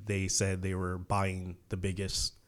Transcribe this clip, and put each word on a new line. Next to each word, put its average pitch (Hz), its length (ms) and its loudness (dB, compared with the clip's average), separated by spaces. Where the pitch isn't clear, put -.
they 98 240 2
said 95 320 2
they 95 140 0
were 92 240 -2
buying 92 580 0
the 98 80 -2
biggest, 95 560 0